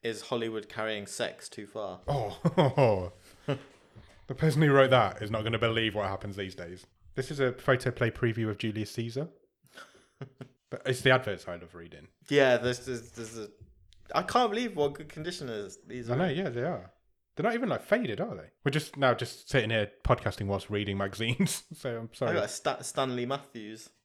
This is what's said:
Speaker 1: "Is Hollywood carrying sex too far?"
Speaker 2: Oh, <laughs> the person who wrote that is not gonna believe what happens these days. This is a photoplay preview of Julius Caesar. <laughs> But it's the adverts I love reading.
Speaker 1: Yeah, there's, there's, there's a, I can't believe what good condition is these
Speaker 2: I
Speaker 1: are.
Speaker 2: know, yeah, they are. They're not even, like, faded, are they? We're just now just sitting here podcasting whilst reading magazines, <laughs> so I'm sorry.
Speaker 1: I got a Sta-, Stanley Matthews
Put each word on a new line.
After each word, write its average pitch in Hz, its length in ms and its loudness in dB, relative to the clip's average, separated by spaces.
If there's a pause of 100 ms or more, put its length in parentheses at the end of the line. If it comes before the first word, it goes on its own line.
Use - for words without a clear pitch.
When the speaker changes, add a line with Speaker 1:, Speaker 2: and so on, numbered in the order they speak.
Speaker 1:
"Is 113 180 -6
Hollywood 113 480 -4
carrying 107 380 -4
sex - 420 -8
too 104 160 -14
far?" 95 420 -10
Speaker 2:
Oh, 123 1040 2 (360)
<laughs> 135 100 -2 (680)
the 131 80 -8
person 151 260 4
who 151 100 8
wrote 135 200 8
that 113 320 6
is 104 80 -4
not 110 120 -2
gonna 113 160 0
believe 113 360 2
what 104 120 0
happens 95 300 -6
these 95 180 -6
days. 90 300 -14 (300)
This 135 160 -4
is 143 100 -2
a 127 100 2
photoplay 123 600 0
preview 113 380 0
of 104 80 -4
Julius 107 340 -4
Caesar. 120 420 -6
<laughs> - 1400 -20
But - 160 -10
it's 131 160 0
the 135 100 6
adverts 110 380 2
I 90 80 -6
love 85 180 -18
reading. 82 320 -18 (220)
Speaker 1:
Yeah, 135 280 6
there's, 120 280 -2
there's, 120 260 -8
there's 113 260 -12
a, 104 120 -10 (680)
I 156 60 4
can't 240 300 2
believe 214 260 -2
what 143 160 2
good 151 160 -14
condition 160 400 -8
is 104 380 -8
these 117 220 -10
Speaker 2:
I 120 40 2
Speaker 1:
are. 127 40 0
Speaker 2:
know, 180 120 2
yeah, 165 200 -2
they 120 120 -4
are. 123 300 -6 (440)
They're 147 80 -4
not 226 120 0
even, 240 140 -2
like, 120 120 -2
faded, 208 400 0
are 202 140 -6
they? - 160 -16 (120)
We're 143 80 2
just 147 240 -4
now 135 200 6
just - 340 -10
sitting 113 220 2
here 107 180 2 (160)
podcasting 107 400 2
whilst 98 240 -2
reading 104 280 0
magazines, 110 720 0
<laughs> - 40 -14
so 120 240 -6
I'm 117 160 -10
sorry. 120 180 -2
Speaker 1:
I 117 40 0
got 110 100 2
a - 20 -6
Sta-, - 360 -4
Stanley 123 420 -2
Matthews 113 640 -8 (160)